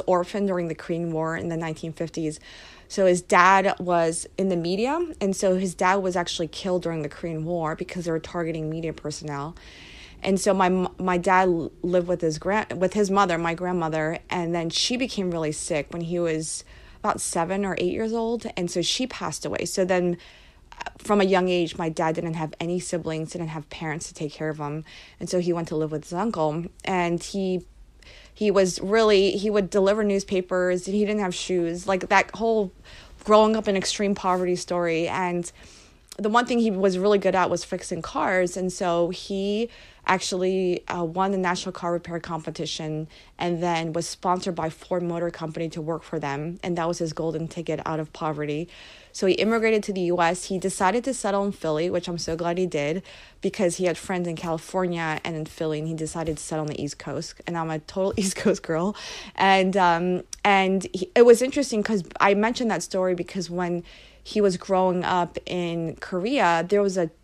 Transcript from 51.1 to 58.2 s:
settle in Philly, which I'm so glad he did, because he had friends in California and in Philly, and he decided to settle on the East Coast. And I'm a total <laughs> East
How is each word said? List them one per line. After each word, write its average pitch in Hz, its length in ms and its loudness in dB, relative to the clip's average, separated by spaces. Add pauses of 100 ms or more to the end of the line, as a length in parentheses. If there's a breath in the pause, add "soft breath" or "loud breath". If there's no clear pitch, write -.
settle 202 320 0
in 196 80 -2
Philly, 160 360 -2
which 180 180 -2
I'm 175 100 -4
so 160 180 -4
glad 170 240 -2
he 185 80 2
did, 156 340 -2 (400 loud breath)
because 185 360 0
he 185 80 0
had 165 120 2
friends 180 300 -4
in 165 80 -4
California 165 880 -2
and 165 120 -6
in 156 100 -4
Philly, 156 340 -4
and 156 80 -4
he 160 80 -4
decided 156 420 -4
to - 60 -10
settle 156 220 -4
on - 20 -4
the 151 120 -6
East 143 200 -6
Coast. - 480 -8
And 170 100 -2
I'm 160 140 -2
a 156 80 -4
total 190 340 -2
<laughs> - 40 -10
East 190 180 0